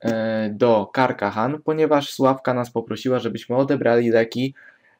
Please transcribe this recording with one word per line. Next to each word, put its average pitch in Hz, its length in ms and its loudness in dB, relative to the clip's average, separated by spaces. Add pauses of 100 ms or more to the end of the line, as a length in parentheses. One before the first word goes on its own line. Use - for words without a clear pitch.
e, 110 540 -2
do 107 320 2
Karkahan, 120 760 -2
ponieważ 151 480 0
Sławka 135 420 0
nas 123 160 -4
poprosiła, 117 480 -2
żebyśmy 113 380 -6
odebrali 120 540 2
leki, 117 440 0 (460)